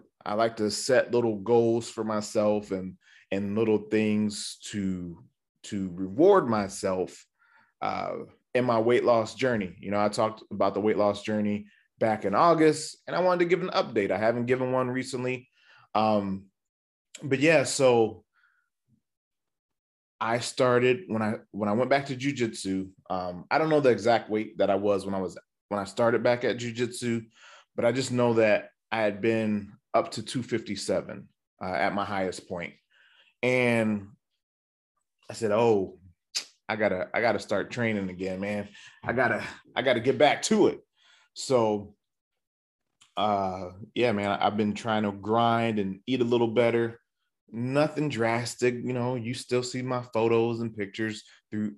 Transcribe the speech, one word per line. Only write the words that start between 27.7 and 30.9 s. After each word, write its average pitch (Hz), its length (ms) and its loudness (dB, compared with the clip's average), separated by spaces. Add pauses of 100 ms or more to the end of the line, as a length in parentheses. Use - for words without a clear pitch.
but 107 80 0
I 117 80 4
just 123 180 -4
know 120 240 4
that 107 360 4 (200)
I 113 120 0
had 101 180 -2
been 110 520 0 (220)
up 117 180 0
to 110 120 -10
two 123 180 -6
fifty-seven, 101 840 -6 (340)